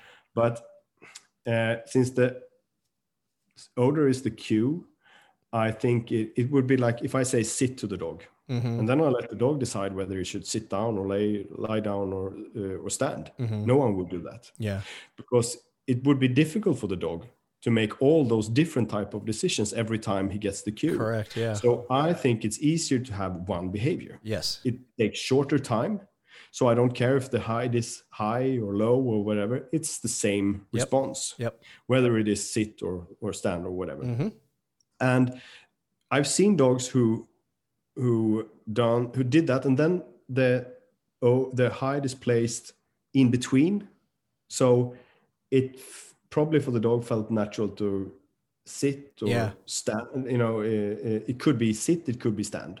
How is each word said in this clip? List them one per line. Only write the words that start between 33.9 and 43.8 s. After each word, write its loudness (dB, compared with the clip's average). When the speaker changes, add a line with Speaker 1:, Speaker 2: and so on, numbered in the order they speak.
Speaker 2:
Mm-hmm. -2
Speaker 1:
And 2
I've 2
seen 4
dogs 4
who, 2
who 2
done, 2
who 0
did 4
that, 0
and 4
then 2
the, 2
oh, 4
the 2
hide -2
is -4
placed 0
in 6
between. 2